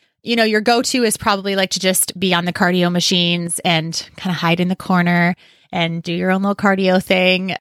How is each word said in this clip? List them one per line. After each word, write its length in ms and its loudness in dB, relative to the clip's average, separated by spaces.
you 120 -2
know, 100 2
your 160 2
go-to 440 2
is 120 0
probably, 380 -2
like, 160 0
to 80 -4
just 400 -2
be 160 0
on 120 0
the 60 -2
cardio 380 2
machines 720 0
and 560 -2
kinda 180 -6
hide 240 0
in 80 0
the 80 0
corner 640 2
and 320 -4
do 100 -6
your 200 0
own 100 0
little 140 0
cardio 460 2
thing. 580 0